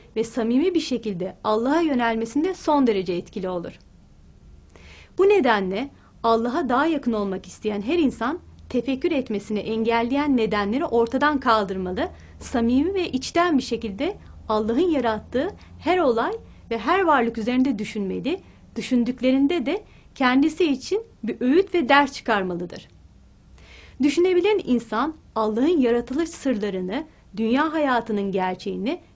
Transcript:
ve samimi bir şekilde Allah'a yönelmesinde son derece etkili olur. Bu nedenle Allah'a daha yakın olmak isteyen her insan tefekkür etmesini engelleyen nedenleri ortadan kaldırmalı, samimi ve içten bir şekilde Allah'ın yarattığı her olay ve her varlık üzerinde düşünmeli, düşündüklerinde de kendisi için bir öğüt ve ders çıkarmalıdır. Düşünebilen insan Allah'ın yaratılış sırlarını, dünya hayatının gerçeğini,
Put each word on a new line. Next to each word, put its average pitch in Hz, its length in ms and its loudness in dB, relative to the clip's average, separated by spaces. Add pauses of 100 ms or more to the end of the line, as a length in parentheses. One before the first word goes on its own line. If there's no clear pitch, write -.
(160)
ve 220 80 -2
samimi 247 500 0
bir 330 60 2
şekilde 196 640 -4
Allah'a 233 380 2
yönelmesinde 247 720 0
son 285 340 2
derece 190 260 0
etkili 180 360 -6
olur. 175 300 -8 (1400)
Bu 392 120 6
nedenle 226 600 2 (340)
Allah'a 233 460 0
daha 254 160 2
yakın 285 280 0
olmak 196 320 -4
isteyen 208 360 -6
her 269 160 -2
insan 285 420 -2 (300)
tefekkür 262 420 -2
etmesini 214 480 -4
engelleyen 233 800 0
nedenleri 220 480 0
ortadan 262 540 2
kaldırmalı, 202 680 0 (300)
samimi 254 540 0
ve 370 160 -2
içten 339 480 0
bir - 60 0
şekilde 226 540 -4 (320)
Allah'ın 226 400 2
yarattığı 247 600 -2 (300)
her 349 180 0
olay 269 340 2 (400)
ve 226 60 -4
her 320 260 2
varlık 247 340 2
üzerinde 247 420 0
düşünmeli, 202 600 -4 (360)
düşündüklerinde 254 880 0
de 339 180 -4 (320)
kendisi 285 560 2
için 381 300 -2 (220)
bir - 180 -6
öğüt 311 320 2
ve 302 160 0
ders 277 240 4
çıkarmalıdır. 180 760 -6 (1160)
Düşünebilen 359 640 4
insan 247 480 -2 (220)
Allah'ın 233 440 2
yaratılış 247 500 0
sırlarını, 208 720 -4 (340)
dünya 254 360 0
hayatının 226 580 0
gerçeğini, 185 680 -4 (160)